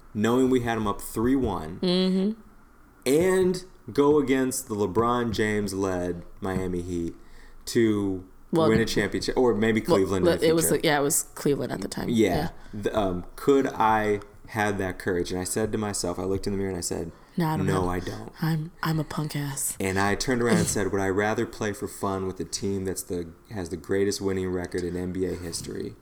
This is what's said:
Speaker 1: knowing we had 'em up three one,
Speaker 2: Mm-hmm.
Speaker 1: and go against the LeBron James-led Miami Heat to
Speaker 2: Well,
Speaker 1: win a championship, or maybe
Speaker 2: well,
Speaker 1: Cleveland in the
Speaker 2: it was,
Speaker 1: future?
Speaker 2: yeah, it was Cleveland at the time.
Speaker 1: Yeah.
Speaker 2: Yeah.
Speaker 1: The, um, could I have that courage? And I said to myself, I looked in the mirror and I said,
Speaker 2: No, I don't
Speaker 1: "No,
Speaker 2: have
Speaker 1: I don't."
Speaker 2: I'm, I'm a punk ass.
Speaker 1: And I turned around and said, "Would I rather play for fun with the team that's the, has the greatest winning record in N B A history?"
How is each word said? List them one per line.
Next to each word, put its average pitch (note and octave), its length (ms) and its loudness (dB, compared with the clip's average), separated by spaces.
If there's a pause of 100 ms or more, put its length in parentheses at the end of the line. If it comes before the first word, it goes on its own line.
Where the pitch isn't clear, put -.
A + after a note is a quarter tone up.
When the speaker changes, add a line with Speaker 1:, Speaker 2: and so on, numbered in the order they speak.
(140)
Speaker 1:
knowing A#2+ 360 4
we B2+ 120 4
had A#2 160 -2
'em G#2+ 100 0
up G2+ 140 -2
three A#2+ 340 0
one, F#2 460 -2
Speaker 2:
Mm-hmm. F#3 500 2 (760)
Speaker 1:
and F3+ 580 4 (280)
go C#3+ 280 6
against C3 480 2
the G#2+ 80 -4
LeBron A2+ 560 2
James-led F#2+ 920 0 (180)
Miami F#2 400 -2
Heat E2+ 340 -4 (500)
to G2+ 580 2 (280)
Speaker 2:
Well, D#3+ 180 4
Speaker 1:
win A2 100 6
a A2+ 60 2
championship, G#2 520 -2
or B2 160 6
maybe A2 280 2
Speaker 2:
well, E3 160 4
Speaker 1:
Cleveland F#2+ 300 2
in - 120 4
the D#3 80 4
Speaker 2:
it D#3+ 80 4
was, E3 140 2
Speaker 1:
future? D3+ 140 2
Speaker 2:
yeah, D3 160 2
it C#3 40 2
was D3 200 0 (120)
Cleveland C3 360 0
at - 100 -6
the - 60 -6
time. - 220 -6
Speaker 1:
Yeah. F#2+ 400 2 (240)
Speaker 2:
Yeah. G#2+ 80 -8
Speaker 1:
The, A2 160 -2
um, F2+ 280 0 (100)
could C3+ 320 4
I G#2+ 540 2 (260)
have G#2 320 0
that F#2 200 -2
courage? F2 320 0
And F2+ 80 -2
I F#2 40 -2
said G#2+ 280 -2
to A2 60 0
myself, G2+ 420 -2
I F#2 40 -4
looked F#2+ 240 -2
in G2+ 60 -2
the F#2+ 40 -2
mirror G2 120 -2
and F#2 80 -4
I F2 40 -6
said, F2 300 -4 (260)
Speaker 2:
No, E3+ 100 2
I D#3 100 0
don't F#2+ 100 0
Speaker 1:
"No, F#2+ 140 2
Speaker 2:
have F2+ 80 0
Speaker 1:
I F2+ 100 -2
don't." G#2+ 320 -8 (100)
Speaker 2:
I'm, D#3+ 300 -2 (100)
I'm D#3+ 180 0
a D3 40 0
punk D3+ 320 -6
ass. C#3+ 440 -6
Speaker 1:
And F#2+ 200 0
I G2+ 160 2
turned A#2+ 260 0
around A#2 160 4
and - 100 2
said, F#2+ 240 0
"Would G2 100 0
I F#2+ 80 0
rather G#2+ 360 0
play G#2+ 280 -4
for G#2 140 -10
fun F#2+ 400 -4
with F#2 100 -6
the E2 80 -6
team G2 400 -4
that's F#2 180 -4
the, F2 240 -6 (260)
has F2 160 -6
the F2+ 80 -6
greatest G2 440 0
winning F#2+ 280 0
record F2+ 360 -4
in F2 100 -4
N F2+ 160 -4
B F#2 140 -2
A F2 100 -2
history?" - 680 -8